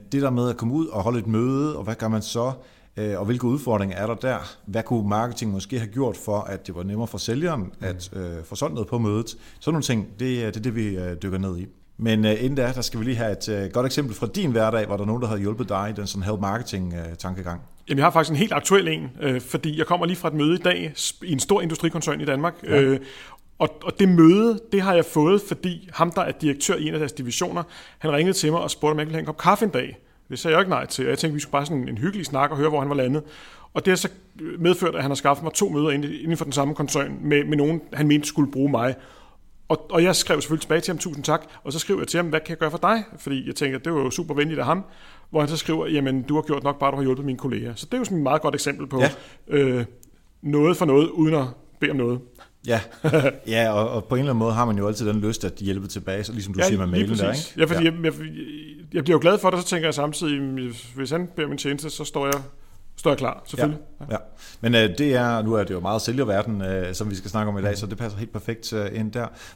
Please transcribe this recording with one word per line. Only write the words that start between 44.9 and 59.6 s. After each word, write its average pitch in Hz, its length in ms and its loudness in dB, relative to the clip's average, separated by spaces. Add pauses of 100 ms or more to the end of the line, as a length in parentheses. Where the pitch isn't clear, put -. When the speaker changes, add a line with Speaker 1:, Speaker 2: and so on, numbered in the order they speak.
Speaker 2:
Hvor 156 100 2
han 147 80 2
så 160 80 -2
skriver, 160 300 -2
"Jamen, 135 360 2
du 147 120 0
har 156 80 4
gjort 147 200 0
nok, 143 180 -2
bare 139 100 4
du 135 60 0
har 139 60 0
hjulpet 135 220 2
mine 131 140 -2
kolleger." 117 360 -4
Så - 120 -12
det - 80 -6
er 254 40 0
jo 247 60 -2
sådan 185 140 -2
et 147 40 2
meget 143 200 2
godt 147 120 0
eksempel 143 320 -4
på, 127 140 -2
Speaker 1:
Ja. 139 100 6 (380)
Speaker 2:
øh, 131 360 2 (580)
noget 147 340 4
for 180 80 0
noget, 147 240 8
uden 160 260 4
at 139 100 2 (360)
bede - 100 -8
om 147 60 -2
noget. 123 240 0 (460)
Speaker 1:
Ja. 113 140 2 (220)
Speaker 2:
<laughs> 156 180 4 (260)
Speaker 1:
Ja, 110 260 2
og, 107 180 2
og 113 140 -4
på - 100 -4
en 123 40 2
eller 139 140 0
anden 117 60 0
måde 113 140 2
har 117 120 2
man 110 140 2
jo 101 100 0
altid 107 200 -2
den 107 120 0
lyst 107 240 -2
at 92 80 -4
hjælpe 98 360 -4
tilbage, 98 360 -6
så 110 80 -10
ligesom 98 220 -6
du 90 60 -2
Speaker 2:
Ja, 180 60 4
Speaker 1:
siger 196 120 2
med 92 80 0
Speaker 2:
lige 90 200 2
Speaker 1:
mailen 110 120 0
der, 98 100 2
Speaker 2:
præcis. 139 280 -4
Speaker 1:
ikke? 160 40 0
Speaker 2:
Ja, 160 140 2
fordi 165 100 2
Speaker 1:
Ja. 165 100 4
Speaker 2:
jeg, 165 100 -4
jeg, 156 80 0 (800)
jeg 165 120 0
bliver 165 140 6
jo - 20 -4
glad 190 180 8
for 196 120 4
det, 180 100 2